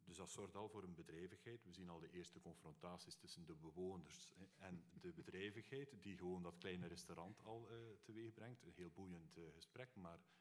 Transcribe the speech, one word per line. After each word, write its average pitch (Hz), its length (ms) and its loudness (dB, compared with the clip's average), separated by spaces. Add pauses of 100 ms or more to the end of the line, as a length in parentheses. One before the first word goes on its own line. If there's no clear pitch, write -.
dus 87 120 -4
dat 90 140 0
zorgt 95 260 2
al 104 120 4
voor 104 140 0
een 90 120 0
bedrijvigheid. 85 680 -2
We 90 80 -6
zien 90 160 -2
al 85 120 0
de 80 100 -2
eerste 87 300 -2
confrontaties 87 760 -2
tussen 87 300 -4
de 82 80 0
bewoners, 80 800 2
hè, 92 100 -8 (100)
en 90 280 0 (160)
de 90 120 2
bedrijvigheid, 104 880 2
die 98 140 2
gewoon 90 260 6
dat 87 160 2
kleine 90 280 4
restaurant 87 540 0
al, 113 300 -2
eh, 117 60 -2 (260)
teweeg 113 300 0
brengt. 120 300 -4
Een 85 100 -6
heel 87 180 -2
boeiend, 85 460 -2
eh, 82 160 -2
gesprek, 117 420 -6
maar 85 260 -2 (200)